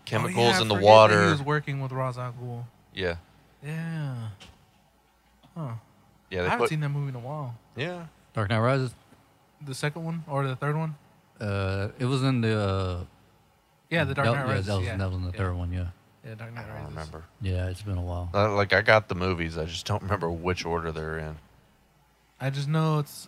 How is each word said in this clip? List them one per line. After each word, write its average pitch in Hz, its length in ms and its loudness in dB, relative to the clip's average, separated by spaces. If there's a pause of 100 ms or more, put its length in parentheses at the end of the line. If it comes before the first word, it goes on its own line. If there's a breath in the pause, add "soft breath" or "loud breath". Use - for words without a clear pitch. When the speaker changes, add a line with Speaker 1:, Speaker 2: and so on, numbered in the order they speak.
Speaker 1:
chemicals 98 320 -2
Speaker 2:
yeah, 117 220 4
I - 20 2
Speaker 1:
in 110 60 0
the 107 80 2
Speaker 2:
forget 95 120 2
that 107 60 12
Speaker 1:
water. 107 320 12
Speaker 2:
he 98 60 6
was 139 100 0
working 143 400 -4
with 131 100 -6
Ra's 131 260 -6
al 123 160 -10
Ghul. 120 300 -10 (300)
Speaker 1:
Yeah. 90 220 -2 (500)
Speaker 2:
Yeah. 160 500 -6 (1400)
Huh. 139 160 -8 (560)
Speaker 1:
Yeah, 92 120 -4
they 92 60 0
Speaker 2:
I - 40 0
haven't 233 80 0
Speaker 1:
put - 100 2
Speaker 2:
seen 156 120 -2
that 143 80 -2
movie 143 200 -4
in 131 60 -10
a 120 40 -10
while. 127 360 -10 (200)
Speaker 1:
Yeah. 170 300 -8 (280)
Speaker 3:
Dark 104 160 -2
Knight 110 100 2
Rises? 127 340 0 (720)
Speaker 2:
The 135 100 -10
second 156 300 -6
one 165 220 -6
or 139 200 -2
the 131 80 -4
third 147 220 -2
one? 160 180 -4 (460)
Speaker 3:
Uh, 98 560 -2
it 127 80 -2
was 131 180 0
in 131 180 2
the, 110 180 2
uh, 95 440 -2 (840)
Speaker 2:
Yeah, 160 140 0
The 139 100 -2
Dark 131 140 0
Speaker 3:
that, 117 80 2
Speaker 2:
Knight 117 100 -2
Speaker 3:
yeah, 117 60 0
Speaker 2:
Rises, 98 160 0
Speaker 3:
that 104 100 0
was, 92 80 0
Speaker 2:
yeah, 95 120 -4
Speaker 3:
that 98 100 -2
was 92 80 -4
in 90 80 -4
the 90 80 -4
Speaker 2:
yeah. 101 60 -10
Speaker 3:
third 92 180 -2
one, 87 180 -4
yeah. 90 140 -4 (380)
Speaker 2:
Yeah, 110 100 -14
Dark 113 180 -14
Knight 110 100 -12
Speaker 1:
I 104 40 -14
don't 107 80 -14
Speaker 2:
Rises. 73 140 -10
Speaker 1:
remember. 78 340 -12 (180)
Speaker 3:
Yeah, 92 260 -2
it's 90 140 -8
been 101 160 -4
a 87 40 -4
while. 87 320 -6
Speaker 1:
Uh, 104 220 4
like, 101 180 2
I 95 80 6
got 110 280 4
the 98 60 -2
movies. 85 420 0
I 80 80 -2
just 85 200 -8
don't 104 180 -2
remember 95 280 -2
which 87 340 -4
order 82 260 -2
they're 78 280 -6
in. 78 160 -8 (1040)
Speaker 2:
I 131 100 -4
just 139 200 -4
know 156 300 2
it's, - 280 -8